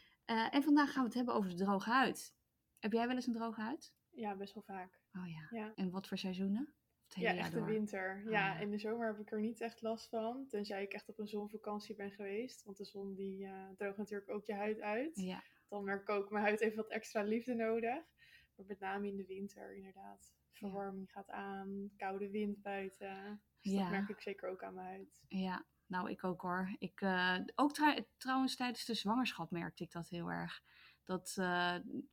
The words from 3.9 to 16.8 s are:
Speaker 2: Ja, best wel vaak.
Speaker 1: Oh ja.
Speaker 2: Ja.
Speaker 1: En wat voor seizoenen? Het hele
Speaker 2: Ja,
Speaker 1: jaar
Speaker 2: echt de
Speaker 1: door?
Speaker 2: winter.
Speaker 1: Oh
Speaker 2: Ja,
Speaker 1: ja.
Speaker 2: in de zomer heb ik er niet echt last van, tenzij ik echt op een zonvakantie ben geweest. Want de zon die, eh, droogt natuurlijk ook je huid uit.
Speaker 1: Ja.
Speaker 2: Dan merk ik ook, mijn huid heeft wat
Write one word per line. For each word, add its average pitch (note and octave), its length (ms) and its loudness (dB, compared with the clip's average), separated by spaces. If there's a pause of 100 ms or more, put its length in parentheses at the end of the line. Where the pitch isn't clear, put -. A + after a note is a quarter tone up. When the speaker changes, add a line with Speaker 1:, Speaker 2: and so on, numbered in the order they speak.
Speaker 2:
Ja, G#3+ 260 -4
best G3+ 180 -8
wel G3+ 100 -10
vaak. F#3 360 -10 (140)
Speaker 1:
Oh F3+ 160 -6
ja. D#3 280 -8
Speaker 2:
Ja. G#3+ 180 -4
Speaker 1:
En F#3 160 0
wat G3 160 -6
voor F#3+ 100 -4
seizoenen? G3 560 0 (320)
Het - 140 -10
hele A3 100 4
Speaker 2:
Ja, F#3 60 6
Speaker 1:
jaar F3+ 80 0
Speaker 2:
echt E3+ 100 -2
de E3+ 60 2
Speaker 1:
door? - 80 2
Speaker 2:
winter. G3+ 580 0
Speaker 1:
Oh A3 60 -4
Speaker 2:
Ja, G3 220 4
Speaker 1:
ja. D#3+ 60 -4
Speaker 2:
in G#3 120 -2
de G#3 80 0
zomer A3+ 280 0
heb G#3+ 120 -2
ik G#3 120 -12
er A3 80 0
niet A3 220 -2
echt A3+ 200 -4
last A3 280 -4
van, A#3+ 380 -2
tenzij G3+ 360 -2
ik G3 100 -4
echt G#3 160 -8
op G#3 100 -10
een G#3+ 80 -4
zonvakantie G#3 680 -4
ben G3+ 160 -4
geweest. G3+ 520 -4
Want G3 140 -10
de G3+ 80 -8
zon G3 300 -8
die, G3 300 -4
eh, F#3+ 320 -10
droogt G3 200 -2
natuurlijk G3+ 340 -4
ook G#3 140 -4
je A3 80 -2
huid G#3+ 280 0
uit. A#3 360 0
Speaker 1:
Ja. F#3 260 -4 (260)
Speaker 2:
Dan G3+ 140 -4
merk G3 180 0
ik - 80 -4
ook, G3+ 200 2
mijn G#3 140 2
huid G#3 160 6
heeft A3 160 4
wat G#3+ 140 -2